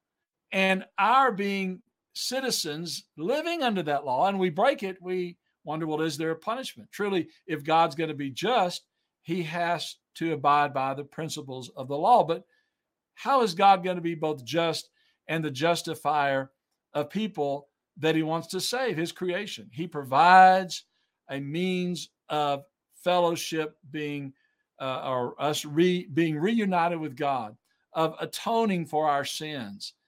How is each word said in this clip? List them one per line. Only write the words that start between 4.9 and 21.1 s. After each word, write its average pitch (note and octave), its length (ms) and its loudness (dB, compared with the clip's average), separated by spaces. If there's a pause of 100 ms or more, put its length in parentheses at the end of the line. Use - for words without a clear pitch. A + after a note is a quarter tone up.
we F3+ 360 -6 (260)
wonder, D#3 240 -6
"Well, D3+ 140 -2
is D#3+ 160 -2
there D#3+ 160 -2
a D#3+ 40 -4
punishment?" G#3+ 540 -8
Truly, G3 380 -2 (180)
if D3+ 160 -6
God's D#3+ 320 2
gonna D#3+ 200 -4
be C#3 160 -6
just, F#3 520 0 (400)
he F3 220 -4
has E3+ 540 -4 (180)
to E3 160 -2
abide C#3+ 420 2
by C3+ 200 -2
the C#3+ 100 -10
principles C3+ 720 -10
of C3+ 100 -8
the C#3+ 100 -6
law. G3 280 6
But E3 200 -4 (720)
how C4 280 2
is G3 120 0
God G3 300 6
gonna F3+ 160 -2
be E3+ 160 -4
both D3+ 280 -4
just D#3+ 460 -2 (380)
and D#3+ 160 -2
the D3 80 -4
justifier D3 1000 0 (440)
of D3 160 -2
people D3 580 -4 (300)
that D#3+ 180 2
he D#3+ 80 2
wants D#3+ 240 -4
to F#3 120 -6
save, A#3+ 360 -4
his D#3+ 160 -4
creation? F3+ 600 -8
He D#3+ 140 -8
provides F3 960 6 (480)